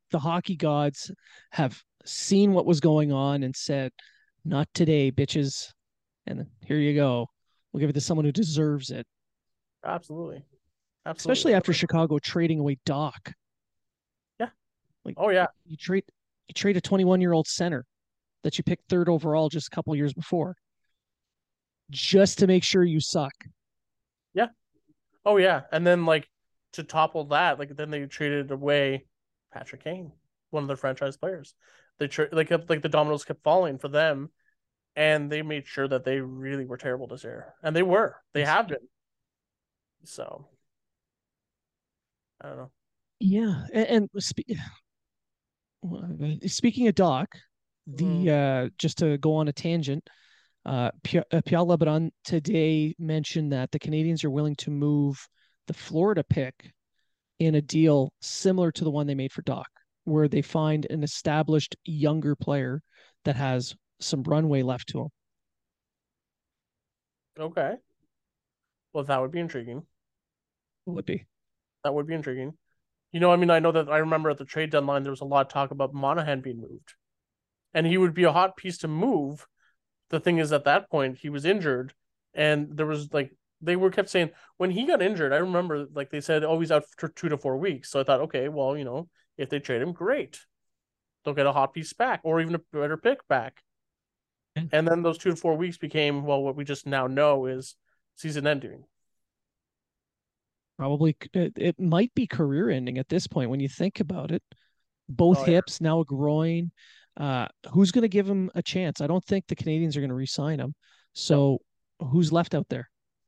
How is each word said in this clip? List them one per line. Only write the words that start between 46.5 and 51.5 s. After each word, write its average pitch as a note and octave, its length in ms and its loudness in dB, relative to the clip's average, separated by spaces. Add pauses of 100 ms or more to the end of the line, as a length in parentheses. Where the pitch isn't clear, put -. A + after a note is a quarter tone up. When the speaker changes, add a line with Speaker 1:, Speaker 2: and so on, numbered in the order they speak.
Speaker 1:
of F#3+ 60 2
Doc, D#3+ 340 2 (580)
the, C#3 160 -6
Speaker 2:
Mm-hmm. D3 640 2
Speaker 1:
uh, - 100 -12
just - 200 -2
to D3+ 200 2
go D#3 180 2
on D#3 120 0
a C#3+ 60 -2
tangent, E3 560 -4 (560)
uh, B2 260 -2 (120)
Pia-, E3 280 0
uh, E3 140 2
Pierre E3+ 160 2